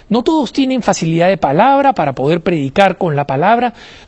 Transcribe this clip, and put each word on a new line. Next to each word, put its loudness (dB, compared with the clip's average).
No 0
todos 0
tienen -2
facilidad 0
de 0
palabra 2
para -2
poder -2
predicar 0
con -2
la -2
palabra, 0